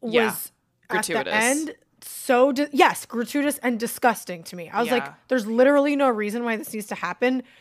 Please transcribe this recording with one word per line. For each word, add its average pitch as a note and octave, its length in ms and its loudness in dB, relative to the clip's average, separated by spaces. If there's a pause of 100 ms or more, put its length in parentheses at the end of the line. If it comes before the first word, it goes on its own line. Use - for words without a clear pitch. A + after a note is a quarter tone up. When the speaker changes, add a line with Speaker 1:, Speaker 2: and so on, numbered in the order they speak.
Speaker 1:
was A3 120 -6
Speaker 2:
Yeah. A3+ 140 4 (600)
Speaker 1:
at - 160 -2
the E3+ 80 -4
Speaker 2:
Gratuitous. E3 200 -2
Speaker 1:
end C4+ 420 0 (260)
so C4 500 2
di-, C#4+ 220 0
yes, C#4+ 320 4
gratuitous C#4 540 -2
and A#3+ 200 -2
disgusting G#3+ 640 -2
to - 140 -16
me. E3+ 120 -14
I G#3+ 120 -2
was A#3 100 0
like, A#3+ 140 0
Speaker 2:
Yeah. C#3+ 80 -12 (160)
Speaker 1:
"There's A#3+ 180 0
literally C#4 480 4
no C#4 140 4
reason G#3+ 340 -4
why A3+ 140 -2
this G#3 160 -12
needs G#3 140 -8
to G3 80 -8
happen B3 460 -2 (200)